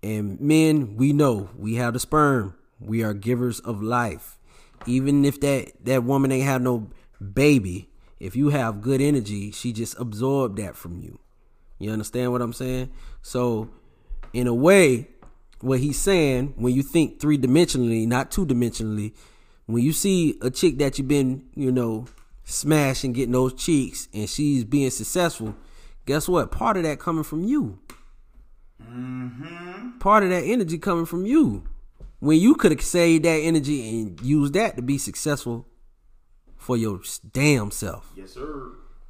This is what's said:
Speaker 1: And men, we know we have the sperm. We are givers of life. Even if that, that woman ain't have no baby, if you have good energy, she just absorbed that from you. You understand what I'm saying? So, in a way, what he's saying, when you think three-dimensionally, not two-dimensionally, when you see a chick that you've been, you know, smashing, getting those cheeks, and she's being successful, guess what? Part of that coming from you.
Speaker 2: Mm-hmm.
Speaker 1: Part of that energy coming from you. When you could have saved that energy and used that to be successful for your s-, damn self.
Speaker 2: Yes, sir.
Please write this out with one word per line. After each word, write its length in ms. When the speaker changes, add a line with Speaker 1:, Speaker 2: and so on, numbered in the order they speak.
Speaker 1:
And 380
men, 560
we 160
know 440
we 200
have 180
the 60
sperm. 540
We 220
are 120
givers 460
of 220
life. 560
Even 380
if 160
that, 320
that 200
woman 280
ain't 120
have 180
no 280
baby, 680
if 160
you 140
have 320
good 180
energy, 500
she 220
just 260
absorbed 600
that 180
from 240
you. 180
You 120
understand 420
what 100
I'm 100
saying? 380
So, 480
in 140
a 80
way, 540
what 200
he's 180
saying, 580
when 180
you 80
think 380
three-dimensionally, 840
not 240
two-dimensionally, 840
when 160
you 100
see 500
a 80
chick 280
that 200
you've 100
been, 360
you 180
know, 340
smashing, 680
getting 200
those 220
cheeks, 600
and 140
she's 360
being 260
successful, 680
guess 240
what? 240
Part 240
of 80
that 160
coming 240
from 200
you. 360
Speaker 2:
Mm-hmm. 1160
Speaker 1:
Part 240
of 80
that 140
energy 340
coming 280
from 200
you. 380
When 180
you 160
could 180
have 80
saved 440
that 140
energy 500
and 200
used 340
that 220
to 60
be 160
successful 680
for 200
your 240
s-, 180
damn 520
self. 460
Speaker 2:
Yes, 160
sir. 400